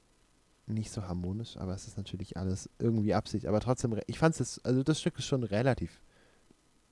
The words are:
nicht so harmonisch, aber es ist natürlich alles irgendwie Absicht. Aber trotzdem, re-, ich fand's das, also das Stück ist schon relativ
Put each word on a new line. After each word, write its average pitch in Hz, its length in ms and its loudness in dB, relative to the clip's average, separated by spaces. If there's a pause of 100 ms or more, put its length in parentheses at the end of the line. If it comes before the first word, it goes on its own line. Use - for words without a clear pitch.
(640)
nicht 110 260 -4
so 107 120 -6
harmonisch, 90 540 -4
aber 92 160 -4
es 95 140 -8
ist - 100 -16
natürlich 95 400 -8
alles 95 400 -2
irgendwie 110 360 4
Absicht. 107 320 0
Aber 107 160 4
trotzdem, 123 320 2
re-, 104 140 -2
ich 113 120 -6
fand's 160 200 4
das, - 260 -6
also 131 180 4
das 151 160 2
Stück - 200 -2
ist 127 60 -6
schon 131 180 0
relativ 110 580 0 (920)